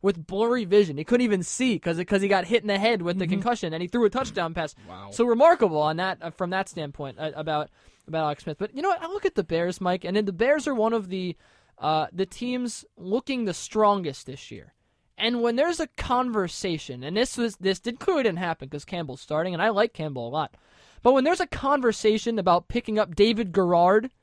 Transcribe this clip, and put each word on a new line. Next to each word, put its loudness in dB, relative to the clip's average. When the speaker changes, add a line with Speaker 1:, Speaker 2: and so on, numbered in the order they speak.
Speaker 1:
with 0
blurry 0
vision. 4
He -6
couldn't 4
even 2
see 0
'cause, -2
'cause 2
he 0
got 2
hit 2
in -6
the 0
head 2
with -2
the -2
Speaker 2:
Mm-hmm. 0
Speaker 1:
concussion, -2
and -6
he -6
threw 2
a 6
touchdown -4
pass. -6
Speaker 3:
Wow. -16
Speaker 1:
So 0
remarkable 6
on 0
that, -4
uh, -8
from -6
that -2
standpoint, -10
uh, -4
about, -4
about -2
Alex -4
Smith. -8
But, -6
you -6
know 0
what? 0
I -8
look -6
at 0
the 0
Bears, -2
Mike, -2
and -4
then 0
the -4
Bears 2
are -2
one 0
of -4
the, -6
uh, -2
the -2
teams -6
looking -2
the -2
strongest 0
this -14
year. -18
And -2
when 2
there's 0
a -2
conversation, -4
and -6
this -2
was, -2
this -2
did, -8
clearly 0
didn't 0
happen -6
'cause -12
Campbell's -8
starting, -2
and -4
I 4
like 2
Campbell -8
a -8
lot. -4
But 8
when 4
there's 2
a 0
conversation 0
about 2
picking -2
up 0
David 4
Garrard 4